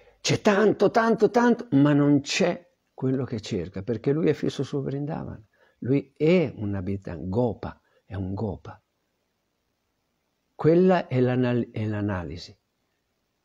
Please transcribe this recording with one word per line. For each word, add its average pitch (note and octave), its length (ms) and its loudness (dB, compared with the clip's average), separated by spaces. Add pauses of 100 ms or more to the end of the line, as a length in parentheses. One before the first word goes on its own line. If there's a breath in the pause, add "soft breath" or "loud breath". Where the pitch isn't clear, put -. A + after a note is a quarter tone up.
(200 soft breath)
c'è - 200 0
tanto, G3+ 500 4
tanto, A3+ 400 2
tanto, A#3+ 400 2
ma C#3+ 220 4
non C#3+ 280 4
c'è - 480 -2 (240)
quello C3 320 -4
che A2+ 160 -6
cerca, F#2+ 420 -8
perché A#2 300 -2
lui D#3+ 160 0
è D3 60 2
fisso - 300 -6
su C#3 180 -6
Vrindavan. C#3 600 -8 (360)
Lui C3+ 380 -2
è D#3 400 2
un G2+ 180 -6
abitante, F#2 540 -6
Gopa, G2+ 520 -4 (240)
è - 100 -16
un F#2+ 200 -6
Gopa. G2 480 -10 (1700)
Quella F3 520 4
è B2+ 120 -2
l'anal-, B2 520 0
è G#2+ 160 -6
l'analisi. G2+ 680 -6 (920)